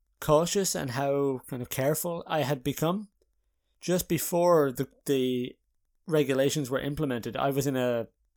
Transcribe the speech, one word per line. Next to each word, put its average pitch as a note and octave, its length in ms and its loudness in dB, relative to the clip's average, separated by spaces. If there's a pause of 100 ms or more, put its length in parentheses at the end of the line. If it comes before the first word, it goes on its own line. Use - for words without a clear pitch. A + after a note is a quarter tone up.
(200)
cautious E3 560 2
and C#3+ 160 -4
how C#3 560 0
kind B2 160 -8
of - 80 -12
careful D#3+ 560 -2
I D3+ 160 0
had C3 200 -2
become. E3+ 440 -2 (760)
Just F3 240 0
before E3+ 640 4
the, C3 160 -4 (180)
the B2+ 480 0 (540)
regulations C#3 640 2
were C3 100 -2
implemented, C#3 560 -4
I C#3 140 0
was C#3 180 0
in C3+ 80 0
a, B2 320 0 (300)